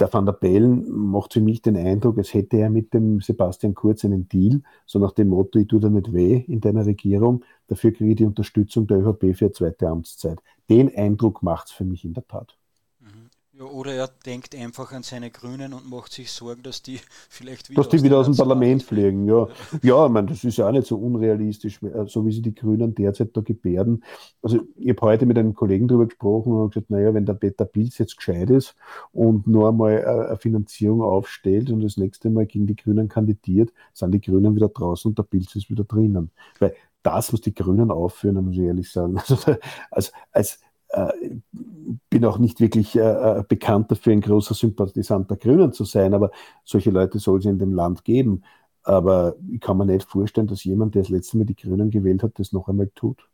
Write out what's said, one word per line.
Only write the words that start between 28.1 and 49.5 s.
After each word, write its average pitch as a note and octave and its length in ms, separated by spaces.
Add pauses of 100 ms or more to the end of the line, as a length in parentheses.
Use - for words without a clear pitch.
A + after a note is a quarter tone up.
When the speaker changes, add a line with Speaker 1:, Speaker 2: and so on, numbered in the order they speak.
Speaker 1:
gescheit F2+ 340
ist C3 260 (360)
und A2+ 360
noch A2 200
einmal, A2 260
äh, A2+ 340
eine G#2+ 80
Finanzierung A2 640
aufstellt G2 680
und A2 100
das G#2+ 160
nächste G2 340
Mal A2 160
gegen G#2 220
die G#2 80
Grünen G#2+ 320
kandidiert, G#2+ 640 (200)
sind F#2 200
die G2+ 80
Grünen G2 340
wieder G#2+ 140
draußen F2 400
und A2 100
der - 60
Pilz F#2 320
ist G2+ 120
wieder A2 140
drinnen." G2+ 480 (300)
Weil F2+ 160 (260)
das, - 300
was A2 80
die - 140
Grünen G2+ 360
aufführen, F#2 540
muss F#2 100
ich F#2 60
ehrlich F2+ 320
sagen, F2+ 260
<laughs> - 80
also, C3+ 100 (540)
als, - 220 (180)
als, - 300 (300)
äh, - 220 (960)
bin A#2 160
auch G#2 140
nicht A#2 220
wirklich, A2 340
äh, A#2+ 60
äh, G#2+ 480
bekannt G#2 420
dafür, A2+ 220
ein G#2 80
großer G#2 340
Sympathisant G2+ 720
der G2+ 80
Grünen C#3+ 360
zu G#2+ 120
sein, G2 300
aber G2+ 160 (340)
solche G#2+ 260
Leute F#2 280
soll F#2+ 220
es G2 60
in G2 120
dem F#2+ 140
Land F2 320
geben. A2+ 380 (420)
Aber F2+ 500 (180)